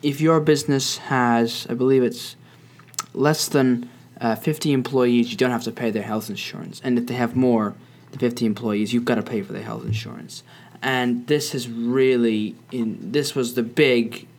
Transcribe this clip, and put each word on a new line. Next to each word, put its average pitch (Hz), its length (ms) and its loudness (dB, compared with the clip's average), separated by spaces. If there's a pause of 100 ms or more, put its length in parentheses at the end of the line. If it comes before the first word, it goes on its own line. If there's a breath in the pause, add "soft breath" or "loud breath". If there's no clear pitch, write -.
if 143 180 0
your 160 200 6
business 147 580 2
has, 120 720 2
I 123 40 -2
believe 127 280 4
it's - 340 -4 (760 loud breath)
less 151 340 2
than, 127 400 2 (320 loud breath)
uh, 117 140 0
fifty 151 380 -2
employees, 123 580 2
you 110 60 -8
don't 127 140 4
have 117 140 -2
to 113 80 -4
pay 117 180 -4
their 104 120 -2
health 107 260 -6
insurance. - 560 -12
And 123 140 0
if 120 80 -2
they 120 80 -6
have 120 220 -2
more 113 380 2 (360 loud breath)
than - 80 -14
fifty 120 260 0
employees, 107 480 -2
you've 120 120 0
gotta 120 180 0
pay 107 200 -4
for - 100 -10
their 104 100 -8
health 113 220 -10
insurance. - 580 -8 (400 loud breath)
And 123 440 -2
this 147 280 0
is 120 140 -6
really 117 880 2 (180)
in, 110 400 -6
this 139 220 0
was 123 200 -2
the 123 80 0
big 120 640 2 (120)